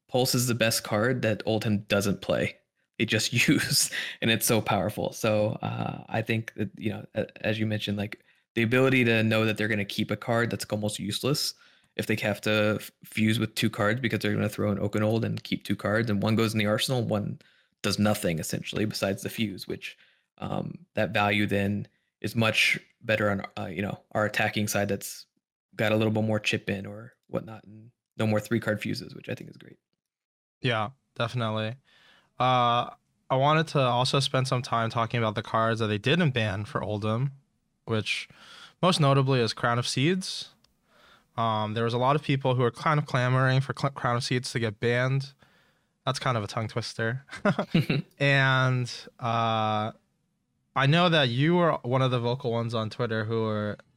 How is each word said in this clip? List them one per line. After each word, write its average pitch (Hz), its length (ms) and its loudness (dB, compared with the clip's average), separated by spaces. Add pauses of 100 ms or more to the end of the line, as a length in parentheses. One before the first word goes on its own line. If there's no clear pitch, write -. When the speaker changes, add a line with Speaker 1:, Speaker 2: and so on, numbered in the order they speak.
Speaker 1:
"Pulse 127 260 2
is 123 140 0
the 120 80 2
best 113 280 2
card 120 380 0
that 110 240 -2
Oldhim 104 420 0
doesn't 101 340 0
play. - 360 -2 (400)
They 120 80 0
just - 280 0
<laughs> 123 140 2
use, - 420 2 (320)
and 113 80 2
it's 113 160 0
so 110 160 4
powerful." 104 520 -2
So, 107 480 0
uh, 113 480 -6
I 117 120 -2
think 113 340 -4
that, 104 220 -4
you 107 140 -4
know, 104 140 -10 (100)
a-, - 300 -6
as 107 140 0
you 110 60 0
mentioned, 104 320 -2
like, 101 220 -6 (360)
the 117 80 2
ability 127 420 4
to 113 160 4
know 110 240 2
that 107 120 0
they're 107 100 -2
gonna 104 180 -2
keep 104 240 -4
a 110 80 -2
card 117 320 0
that's - 160 -4
almost 107 320 -4
useless 110 560 -2 (460)
if 107 80 -4
they 110 80 2
have 107 260 -2
to 107 380 2
f-, - 120 -14 (140)
fuse 110 320 0
with 113 160 -2
two 113 160 0
cards 107 320 0
because 110 180 0
they're 104 140 -2
gonna 104 160 0
throw 104 220 -2
an 98 80 -2
Oakenold 107 440 0
and 107 200 -4
keep - 200 -4
two 104 120 -4
cards, 110 340 0
and 101 140 0
one 107 120 2
goes 110 180 2
in 110 40 0
the 104 80 2
arsenal, 110 380 0
one 107 360 -2 (440)
does 98 160 0
nothing 104 400 2
essentially - 460 -4
besides 101 360 -2
the - 80 -6
fuse, 101 380 -4
which, - 300 -10 (420)
um, - 400 -6 (160)
that 107 180 -2
value 104 320 2
then 101 420 -2 (340)
is - 140 -6
much - 440 2 (240)
better 107 260 0
on, 98 160 -2 (120)
uh, 104 100 -8
you 90 140 -6
know, 101 180 -4 (140)
our 107 120 2
attacking 107 420 0
side 101 220 0
that's - 380 -8 (480)
got 107 160 0
a 110 40 4
little 110 160 2
bit 107 120 0
more 107 160 0
chip - 300 -4
in 101 160 -4
or 104 280 -16 (140)
whatnot, 110 360 -8
and 110 280 -20 (260)
no 113 100 0
more 107 120 2
three 117 200 0
card 107 220 -2
fuses, - 340 -8
which - 140 -16
I - 60 -6
think - 140 -16
is - 80 -20
great. - 200 -20 (840)
Speaker 2:
Yeah, 113 280 0 (260)
definitely. 110 600 -4 (640)
Uh, 123 500 2 (400)
I 135 60 2
wanted 151 320 4
to - 120 0
also 127 400 2
spend 131 280 0
some 127 140 0
time 117 280 -2
talking 117 280 -2
about 110 180 0
the 110 80 -4
cards 113 360 0
that 113 80 0
they 107 100 0
didn't 151 340 2
ban 104 340 -2
for - 160 -6
Oldhim, 110 500 -2 (540)
which - 420 -4 (540)
most 175 180 4
notably 139 400 4
is 113 140 2
Crown 120 260 0
of 120 80 -2
Seeds. 180 640 -2 (880)
Um, 107 360 0
there 117 120 0
was 117 80 0
a 123 40 0
lot 131 200 4
of 151 60 -2
people 135 320 2
who 127 80 2
were 117 80 4
kind 151 280 2
of 147 60 -2
clamoring 131 560 2
for 135 180 -4
Cl-, 139 120 0
Crown 120 260 0
of 123 80 -2
Seeds 127 260 -2
to 131 80 -2
get 113 220 -2
banned. 127 500 0 (760)
That's 127 140 -2
kind 131 160 0
of 107 80 0
a 98 40 -6
tongue 113 200 -4
twister. 117 560 -4 (220)
<laughs> 202 80 4 (200)
Speaker 1:
<laughs> - 460 0
Speaker 2:
And, 131 720 2 (300)
uh, 110 720 0 (840)
I 135 100 4
know 170 240 4
that 151 200 4
you 143 260 2
were 170 180 4 (100)
one 127 180 2
of 131 100 2
the 123 80 2
vocal 120 320 -2
ones 117 220 -2
on 110 160 -2
Twitter 110 360 -2
who 113 180 0
were 104 340 -2 (200)